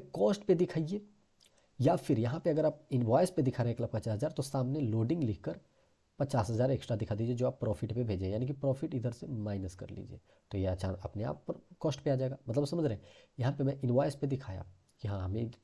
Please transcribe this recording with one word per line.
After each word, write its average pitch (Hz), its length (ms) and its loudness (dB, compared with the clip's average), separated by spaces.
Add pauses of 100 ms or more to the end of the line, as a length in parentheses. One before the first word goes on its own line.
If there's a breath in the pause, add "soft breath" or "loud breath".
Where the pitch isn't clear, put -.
(140)
कॉस्ट 202 300 4
पे 185 100 6
दिखाइए, 170 460 2 (800 soft breath)
या - 200 6
फिर 127 200 2
यहाँ 120 220 0
पे 175 100 2
अगर 151 160 4
आप - 260 -2
इनवॉइस 127 380 4
पे 151 120 0
दिखा 123 200 2
रहे 117 80 2
हैं 110 60 -2
एक - 40 -6
लाख 120 120 -2
पचास 110 220 -2
हज़ार, 143 160 -2
तो 147 140 -4
सामने 135 380 0
लोडिंग 117 420 2
लिखकर 120 360 -4 (580 soft breath)
पचास 120 320 0
हज़ार 117 200 2
एक्स्ट्रा 120 260 -2
दिखा 104 180 -2
दीजिए 117 200 0
जो 123 120 0
आप 123 140 -2
प्रॉफिट 110 340 -2
पे 123 100 0
भेजें, 95 240 0
यानी 110 180 0
कि 143 80 -4
प्रॉफिट 135 400 -2
इधर 120 180 -2
से - 140 -12
माइनस 104 480 -4
कर - 160 -12
लीजिए, 98 300 -12 (300 soft breath)
तो 101 80 -2
ये 95 100 2
अचानक 95 360 -2
अपने 104 200 -6
आप 143 240 -6
पर - 120 -6 (200)
कॉस्ट 143 200 -2
पे 147 100 -2
आ 135 60 4
जाएगा। 131 220 -2 (100)
मतलब 139 180 2
समझ 170 180 -2
रहे 117 100 2
हैं, 92 100 -10 (340 loud breath)
यहाँ 127 140 2
पे 139 120 -2
मैं 135 160 0
इनवॉइस 131 340 2
पे - 140 -4
दिखाया 98 380 -6 (360)
कि 107 60 -4
हाँ 101 120 -2
हमें 107 300 -2 (140)